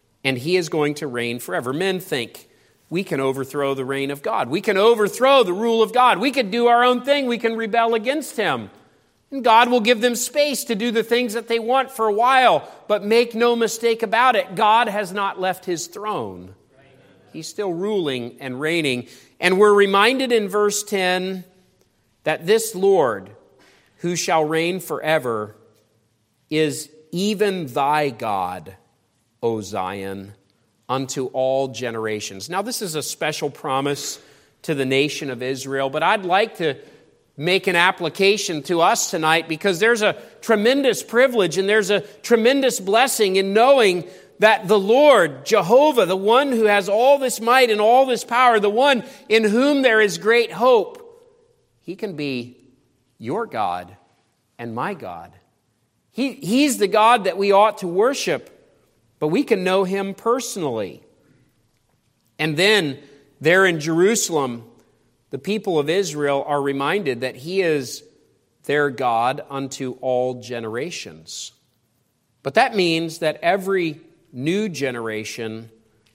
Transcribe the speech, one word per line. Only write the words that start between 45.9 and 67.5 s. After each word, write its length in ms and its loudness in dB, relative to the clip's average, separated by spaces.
the 100 0
one 360 2
who 120 2
has 240 2
all 300 4
this 200 -4
might 320 4
and 120 0
all 240 6
this 180 -2
power, 340 4
the 120 2
one 340 2
in 160 4
whom 380 2
there 180 4
is 160 2
great 340 2
hope, 460 2
he 120 -12
can 220 -10
be 400 -8
your 240 -6
God 480 -6
and 160 -10
my 200 -6
God. 360 -14
He, 220 -4
he's 460 0
the 100 0
God 360 4
that 120 -2
we 160 2
ought 260 4
to 80 -8
worship, 640 -2
but 100 -2
we 160 0
can 180 0
know 220 0
him 300 -4
personally. 880 -6
And 180 -2
then 420 2
there 280 4
in 120 0
Jerusalem, 840 0
the 100 -10
people 400 -4
of 120 0
Israel 560 -2
are 160 -2
reminded 580 -2
that 160 -6
he 240 -6